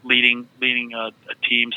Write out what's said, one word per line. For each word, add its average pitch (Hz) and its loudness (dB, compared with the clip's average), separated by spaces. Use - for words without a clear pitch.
leading, 123 2
leading 123 -2
a, 113 -6
a - -10
team. 120 2